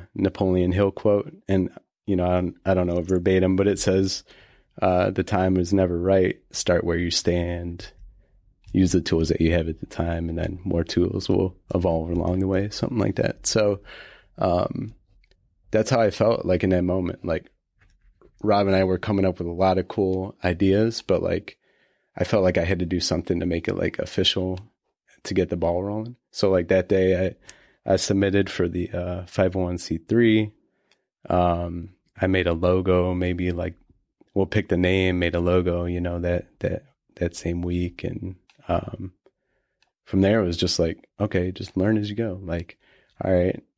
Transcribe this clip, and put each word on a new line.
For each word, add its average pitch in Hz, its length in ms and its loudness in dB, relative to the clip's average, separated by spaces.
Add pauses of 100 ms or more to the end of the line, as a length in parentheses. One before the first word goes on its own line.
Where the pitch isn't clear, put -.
(140)
Napoleon 92 580 0
Hill 98 180 2
quote. 104 420 0 (160)
And, 95 220 2 (360)
you 98 100 0
know, 90 100 0
I 90 140 2
don't, 90 140 -4 (120)
I 95 80 2
don't 90 120 2
know 87 160 0
verbatim, 92 540 2
but 98 120 2
it 95 100 2
says, 95 460 0 (580)
uh, 92 280 2
"The 95 120 -2
time 92 340 2
is 90 160 0
never 92 260 2
right. 92 380 2 (140)
Start - 340 0
where 85 140 0
you 87 120 -2
stand. 87 840 -4 (800)
Use 92 200 4
the 90 80 4
tools 82 280 0
that - 120 0
you 82 120 4
have 82 160 0
at 78 120 -6
the - 60 -10
time, 82 420 -4
and 82 80 -6
then 82 280 -6
more 87 180 0
tools 95 460 -2
will 95 280 0 (180)
evolve 85 360 0
along 87 300 -2
the 95 80 -2
way," 98 220 -2
something - 280 -6
like 101 180 0
that. - 300 -4
So, 104 340 0 (580)
um, 95 560 -2 (760)
that's 110 200 0
how 123 100 4
I 107 100 4
felt, - 340 0
like, 90 200 2
in 92 60 2
that 90 120 2
moment. 90 420 -2
Like, 80 260 -4 (920)
Rob 101 240 2
and 95 80 4
I 95 100 4
were 92 140 2
coming 98 260 0
up 92 140 0
with 85 80 -6
a 85 60 -6
lot 92 260 2
of 90 100 -2
cool 95 540 -2
ideas, 98 600 2
but, 87 200 0
like, 87 360 -4 (580)
I - 80 -2
felt 104 180 2
like 90 160 2
I 85 60 2
had 87 160 0
to 90 60 -2
do 87 120 -2
something 87 420 -2
to 87 60 -4
make 85 220 -2
it, 95 80 -2
like, 90 240 -4
official, 92 580 -2 (680)
to 95 100 -8
get 90 160 2
the 87 60 -2
ball 85 280 0
rolling. 110 320 -8 (160)
So, 98 180 0
like, 90 180 2
that 95 200 2
day 92 380 2 (600)
I, 98 60 2
I 95 40 6
submitted 98 540 0
for 87 180 -2
the, 87 220 -6
uh, 90 360 -8
five 92 280 0
oh 92 60 -2
one 90 180 -2
C 82 200 -6
three. 110 520 2 (800)
Um, 87 600 0 (300)
I 92 60 0
made 92 200 0
a 85 60 2
logo, 90 600 2
maybe, 90 380 -2
like, 87 220 -6 (600)
we'll 98 120 2
pick 101 220 -2
the 92 80 0
name, 92 420 2
made 85 160 0
a 87 60 0
logo, 87 440 2
you 87 160 -4
know, 87 200 -4
that, 87 260 -2 (140)
that, - 240 -6 (320)
that 87 200 -4
same 87 260 -6
week. 87 420 -4
And, 92 320 -8 (320)
um, 92 440 -6 (920)
from 98 160 0
there, 104 220 4
it 92 40 0
was 87 100 -2
just - 220 -2
like, 82 300 -2 (120)
okay, 92 320 -2
just - 240 -14
learn 104 200 2
as 104 140 -4
you 101 60 -10
go. 107 260 -6
Like, 82 360 -8 (460)
all 95 80 2
right, 90 300 2 (160)